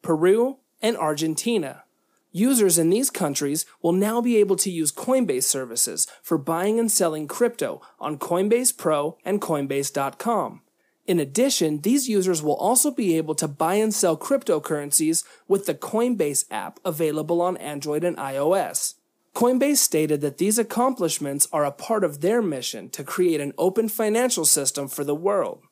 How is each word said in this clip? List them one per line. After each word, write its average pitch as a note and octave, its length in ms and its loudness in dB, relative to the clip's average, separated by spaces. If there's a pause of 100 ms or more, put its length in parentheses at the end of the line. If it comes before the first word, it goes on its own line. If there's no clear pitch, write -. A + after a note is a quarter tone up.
Peru, G3 560 2 (240)
and A3 140 2
Argentina. D#3 880 -2 (480)
Users G#3 460 4
in E3 120 4
these A#3+ 200 2
countries D3 560 -2 (160)
will E3+ 120 2
now G#3 260 2
be A#3 180 2
able G3 200 4
to G3 140 0
use D#3+ 200 -2
Coinbase G#3+ 520 0
services A#2 640 -2 (140)
for - 160 0
buying F3 420 0
and A3+ 120 0
selling D#3 360 0
crypto G3 540 -2 (180)
on D3 180 -6
Coinbase G#3 580 2
Pro D3+ 480 0
and G3+ 180 0
Coinbase C#3 520 -2
dot C3+ 240 -4
com. G3 440 -2 (460)
In F3+ 120 2
addition, D3+ 640 0
these B3+ 280 2
users F#3 320 2
will D3+ 140 0
also B3 340 2
be G3+ 260 0
able D#3 200 -2
to D#3 120 -4
buy D#3+ 280 -2
and G#3+ 180 2
sell E3+ 240 2
cryptocurrencies D#3 1040 0 (240)
with G3 200 2
the D3+ 80 -2
Coinbase G#3+ 760 -2
app G#2 340 -8
available D#3+ 600 -2
on F#3 140 -2
Android D3 460 -6
and F3 160 -2
I C3+ 180 -6
O D3+ 160 2
S. - 420 -2 (400)
Coinbase B3+ 420 2
stated D3+ 440 2
that C#3+ 180 -4
these G#3 180 2
accomplishments A3 960 0
are D3+ 100 2
a C#3 80 0
part G#3 320 -2
of D3 180 -2
their A3 200 2
mission B2+ 480 -6
to - 140 -12
create E3+ 360 0
an C#3+ 180 -4
open F#3+ 300 2
financial G#3+ 580 0
system C#3+ 420 0
for C#3+ 160 -6
the C#3+ 100 -2
world. E3+ 480 -2 (100)